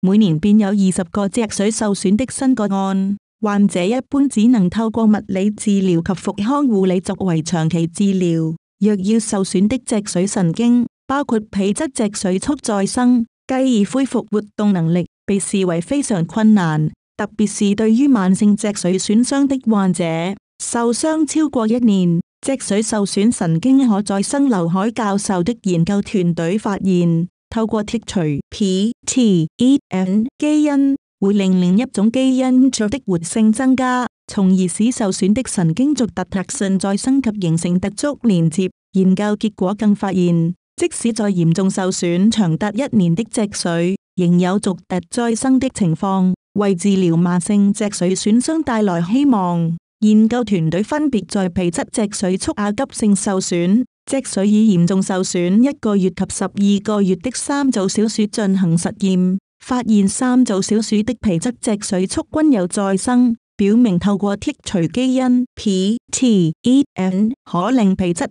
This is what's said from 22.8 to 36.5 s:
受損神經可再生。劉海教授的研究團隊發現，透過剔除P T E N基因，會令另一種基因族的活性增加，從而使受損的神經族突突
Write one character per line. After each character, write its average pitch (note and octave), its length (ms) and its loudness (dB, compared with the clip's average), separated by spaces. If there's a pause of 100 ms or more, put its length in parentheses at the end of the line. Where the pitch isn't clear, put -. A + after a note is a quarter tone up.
受 G#3+ 240 -2
損 G#3 260 0
神 E3 300 -2
經 C4+ 260 4
可 G3+ 140 2
再 G3 200 -2
生。 C#4 280 0
劉 F3+ 180 0
海 F#3+ 240 0
教 G#3 260 -2
授 F#3+ 260 -2
的 A#3 200 -2
研 E3+ 220 0
究 G3+ 160 0
團 F3+ 320 -2
隊 E3+ 240 -2
發 G3+ 220 -4
現， F3 480 0 (220)
透 A3+ 160 -2
過 G#3+ 180 -2
剔 A3 220 -6
除 - 140 -4 (300)
P G3 440 -2 (120)
T F#3+ 420 2 (100)
E C4+ 220 4 (100)
N F#3+ 360 0 (120)
基 D4+ 260 0
因， C#4 340 2 (220)
會 G3 140 2
令 F#3+ 280 2
另 F3+ 160 2
一 B3+ 80 2
種 A3+ 260 0
基 C4 260 0
因 B3+ 320 4
族 G#3+ 200 -2
的 C4+ 160 -6
活 F3+ 180 0
性 A3 300 2
增 C4 220 0
加， B3 320 -2 (200)
從 F#3+ 240 0
而 F#3 160 2
使 G#3+ 240 0
受 G#3+ 180 -2
損 F#3+ 220 0
的 A#3+ 160 0
神 E3 260 0
經 C4+ 220 0
族 B3+ 120 0
突 F#3 220 -6
突 G3 100 -4 (160)